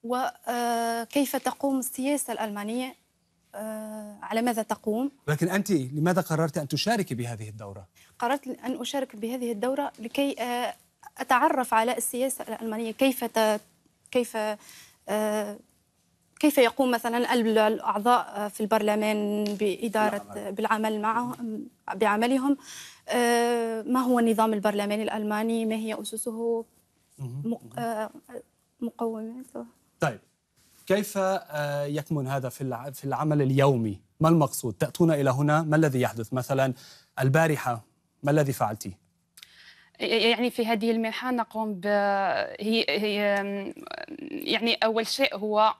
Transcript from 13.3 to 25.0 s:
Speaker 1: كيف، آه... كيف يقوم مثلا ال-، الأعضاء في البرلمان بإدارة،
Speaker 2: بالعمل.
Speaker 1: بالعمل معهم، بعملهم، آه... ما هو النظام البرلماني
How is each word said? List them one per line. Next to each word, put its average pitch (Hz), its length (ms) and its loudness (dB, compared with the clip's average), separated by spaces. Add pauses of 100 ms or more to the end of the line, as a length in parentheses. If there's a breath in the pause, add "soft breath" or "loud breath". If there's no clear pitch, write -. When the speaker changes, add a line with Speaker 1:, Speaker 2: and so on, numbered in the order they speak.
Speaker 1:
كيف، 240 260 0 (720 loud breath)
آه... 208 480 -2 (840)
كيف 302 180 4
يقوم 254 340 4
مثلا 240 420 0
ال-، 226 240 4
الأعضاء 214 920 2
في - 120 -8
البرلمان 208 840 2
بإدارة، 208 720 0
Speaker 2:
بالعمل. 202 340 -10
Speaker 1:
بالعمل 214 500 0
معهم، 226 680 -4 (280)
بعملهم، 240 640 2 (520 loud breath)
آه... 233 720 2
ما 254 180 2
هو 247 200 4
النظام 220 340 4
البرلماني 208 500 0